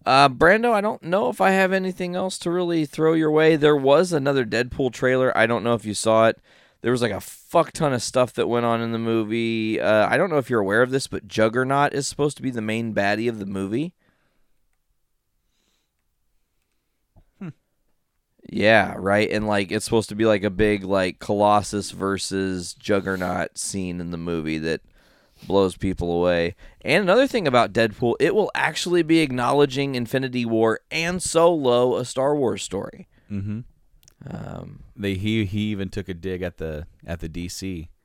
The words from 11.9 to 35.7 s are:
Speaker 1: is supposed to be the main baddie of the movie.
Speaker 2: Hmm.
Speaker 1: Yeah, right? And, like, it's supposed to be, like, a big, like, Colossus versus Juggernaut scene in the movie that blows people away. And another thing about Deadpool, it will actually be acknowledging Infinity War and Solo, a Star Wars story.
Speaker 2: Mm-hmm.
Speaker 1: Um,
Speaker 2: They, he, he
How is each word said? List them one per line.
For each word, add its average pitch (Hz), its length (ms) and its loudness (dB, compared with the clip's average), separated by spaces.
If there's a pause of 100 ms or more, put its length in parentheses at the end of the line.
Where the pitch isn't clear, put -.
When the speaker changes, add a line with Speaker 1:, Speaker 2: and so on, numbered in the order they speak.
Speaker 1:
is 139 120 -4
supposed 143 300 -4
to 127 60 -16
be 131 80 -4
the 120 100 -6
main 110 340 -4
baddie 104 360 0
of 113 80 -10
the 98 80 -8
movie. 98 480 -4 (3500)
Speaker 2:
Hmm. 185 80 -12 (1000)
Speaker 1:
Yeah, 107 480 2
right? 101 320 0
And, 107 160 -2
like, 101 260 0
it's 107 140 -4
supposed 110 240 0
to 104 40 -10
be, 110 120 0
like, 104 180 2
a 101 60 0
big, 104 340 0
like, 92 340 -2
Colossus 104 760 0
versus 95 840 -4
Juggernaut 92 840 -4
scene 90 440 -6
in 85 100 -8
the 85 80 -6
movie 80 400 -4
that 80 240 -4 (640)
blows 95 320 2
people 87 340 -4
away. 87 420 2 (280)
And 160 200 0
another 214 240 4
thing 202 220 -2
about 117 240 2
Deadpool, 117 480 0
it 151 140 4
will 202 200 2
actually 165 480 0
be 160 180 4
acknowledging 135 760 0
Infinity 123 500 -2
War 113 360 2 (100)
and 170 320 -4
Solo, 127 760 2
a 123 80 -4
Star 135 320 -2
Wars 107 260 -2
story. - 460 -10 (220)
Speaker 2:
Mm-hmm. 104 300 -6 (720)
Speaker 1:
Um, - 520 -14 (140)
Speaker 2:
They, 98 180 -2
he, 110 300 0
he 101 160 -4 (100)